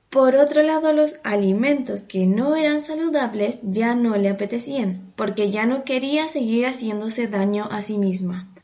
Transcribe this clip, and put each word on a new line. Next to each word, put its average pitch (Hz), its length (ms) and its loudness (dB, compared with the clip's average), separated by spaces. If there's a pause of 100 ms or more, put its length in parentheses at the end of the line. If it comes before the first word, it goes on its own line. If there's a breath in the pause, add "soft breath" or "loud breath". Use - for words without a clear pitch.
Por 262 260 6
otro 294 280 6
lado, 311 280 2
los 302 320 2
alimentos 208 800 0
que 185 220 -2
no 240 300 2
eran 302 260 0
saludables 285 800 -2
ya 220 320 0
no 233 240 2
le 196 120 2
apetecían, 208 880 -4
porque 202 360 -2
ya 214 160 0
no 269 160 0
quería 277 440 -2
seguir 240 380 0
haciéndose 226 640 -4
daño 208 420 -2
a 208 140 -6
sí 214 160 -4
misma. 185 520 -4 (120)